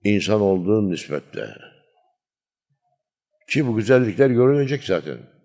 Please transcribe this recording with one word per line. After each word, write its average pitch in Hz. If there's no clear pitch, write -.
İnsan 104
olduğun 98
nispetle. 71
Ki 143
bu 113
güzellikler 123
görülecek 135
zaten. 78